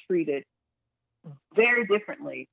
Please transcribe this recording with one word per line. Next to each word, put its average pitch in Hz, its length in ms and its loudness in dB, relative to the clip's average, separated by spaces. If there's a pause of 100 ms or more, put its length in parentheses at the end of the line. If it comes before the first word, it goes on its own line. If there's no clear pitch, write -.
treated 151 380 0 (1080)
very 233 320 4
differently 147 680 -4